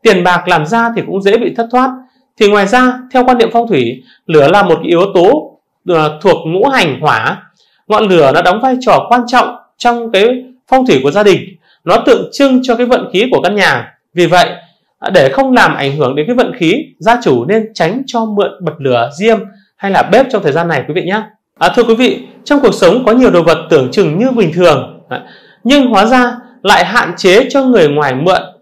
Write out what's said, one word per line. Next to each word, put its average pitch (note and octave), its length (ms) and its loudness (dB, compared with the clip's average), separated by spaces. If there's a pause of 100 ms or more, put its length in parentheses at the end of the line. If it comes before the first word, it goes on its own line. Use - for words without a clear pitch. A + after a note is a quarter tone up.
Tiền F#3+ 220 2
bạc F3+ 240 0
làm D#3+ 180 0
ra A#3 300 -2
thì - 100 -4
cũng F#3+ 160 -6
dễ G3 160 2
bị G#3+ 180 -4
thất A#3 140 -4
thoát. B3+ 200 0 (500)
Thì G#3 80 4
ngoài G3+ 180 2
ra, B3+ 260 2 (200)
theo B3+ 120 2
quan B3+ 140 2
niệm G3 140 2
phong A#3 160 -2
thủy, B2+ 340 -2 (240)
lửa D3 220 4
là G3+ 140 2
một F3 120 2
cái C#3 140 -6
yếu F3 160 2 (100)
tố, A3+ 440 0 (300)
ờ, D#3 340 0
thuộc F3+ 140 4 (100)
ngũ F#3+ 220 0
hành G3+ 320 -2
hỏa. C3+ 420 -2 (460)
Ngọn G#3+ 200 0
lửa D#3 260 4
nó F3 80 2
đóng F#3 200 0
vai C4 180 0
trò F3 280 2
quan B3 180 2
trọng B3 300 -2 (220)
trong A#3 340 -2
cái A#3+ 320 0 (260)
phong C4 160 2
thủy C#3+ 160 2
của C#3+ 80 0
gia G3+ 120 0
đình. F3+ 180 4 (440)
Nó F3+ 120 0
tượng B3+ 360 2
trưng C4 300 2
cho B3+ 120 -2
cái A#3+ 120 -2
vận A#3 260 -2
khí G#3+ 180 0
của D3 100 0
căn G3+ 160 -2
nhà. D3 360 -2 (220)
Vì E3+ 120 2
vậy, F3 240 2 (480)
à, - 120 -6
để D#3 180 4
không C4+ 240 0
làm G3+ 220 2
ảnh C#3 220 -4
hưởng C#3 200 -2
đến D3+ 100 -2
cái A#3+ 100 -2
vận B3+ 200 -2
khí, F#3+ 280 -2 (140)
gia A#3 240 -2
chủ B2 220 0
nên G#3+ 300 -4
tránh G3+ 320 -4
cho A3+ 180 -6
mượn G3+ 260 -4 (140)
bật D#3 140 -4
lửa, B2 400 -2
diêm A3 200 0 (380)
hay G3 140 -6
là F#3 120 0
bếp A#3+ 280 2
trong G3+ 120 -4
thời D3+ 100 -2
gian E3+ 160 -2
này C3+ 200 -4
quý D3+ 60 -8
vị F3 80 -4
nhé. G3+ 200 -4 (360)
À, E3 100 0
thưa A3+ 160 2
quý A3+ 100 2
vị, A#3+ 260 0 (240)
trong C#4+ 160 0
cuộc A#3 140 2
sống G3+ 300 2
có A#3+ 80 2
nhiều B3 180 4
đồ F3 120 2
vật E3 160 2 (120)
tưởng D#3 220 2
chừng E3 260 0
như B3+ 120 0
bình A3 240 0
thường, E3+ 540 0
à, - 140 -10 (420)
nhưng C4+ 220 2
hóa A3 200 2
ra A#3+ 300 0 (260)
lại F#3 220 2
hạn F3+ 320 -2
chế G3+ 340 4
cho C#4 120 0
người A3+ 260 2
ngoài C#3+ 260 -2
mượn. E3+ 280 0 (200)